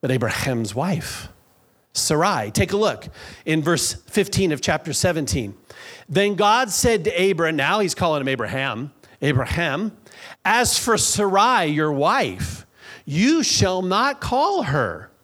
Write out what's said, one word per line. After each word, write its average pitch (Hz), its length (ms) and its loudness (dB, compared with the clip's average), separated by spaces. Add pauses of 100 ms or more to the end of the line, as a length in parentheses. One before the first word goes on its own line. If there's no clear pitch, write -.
but 131 100 -2
Abraham's 113 640 -2
wife, 156 540 -4 (640)
Sarai. 151 580 0
Take 190 220 0
a 202 40 0
look 196 320 0 (360)
in 156 180 0
verse 160 300 0
fifteen 190 580 0
of 147 100 -2
chapter 156 320 -2
seventeen. 143 640 -2 (540)
Then 196 260 2
God 208 360 4
said 214 340 2
to 185 260 2
Abram, 160 260 0
now 156 240 2
he's 185 140 0
calling 156 260 0
him 135 80 -2
Abraham, 131 640 -4 (280)
"Abraham, 147 760 -2 (480)
as 226 340 2
for 226 180 0
Sarai, 202 720 2
your 151 260 0
wife, 143 760 -2 (380)
you 240 380 2
shall 185 400 2
not 220 380 0
call 320 420 0
her 123 480 -2 (140)